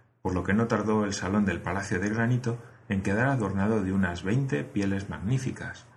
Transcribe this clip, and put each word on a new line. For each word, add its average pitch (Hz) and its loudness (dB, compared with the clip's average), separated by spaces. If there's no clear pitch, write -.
por 92 -2
lo 90 0
que 92 0
no 117 4
tardó 107 2
el 98 -2
salón 98 2
del 85 0
Palacio 92 -2
de 101 0
Granito 117 0
en 95 0
quedar 101 2
adornado 104 2
de 92 0
unas 90 0
veinte 135 0
pieles 98 -2
magníficas, 98 -4